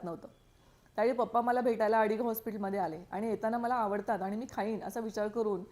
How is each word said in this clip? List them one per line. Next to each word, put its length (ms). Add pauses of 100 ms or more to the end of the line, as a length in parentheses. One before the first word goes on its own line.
नव्हतं. 260 (680)
त्यावेळी 200
पप्पा 240
मला 200
भेटायला 400
अडिग 200
हॉस्पिटलमध्ये 580
आले 320
आणि 160
येताना 320
मला 160
आवडतात 480
आणि 140
मी 160
खाईन 300
असा 180
विचार 280
करून 440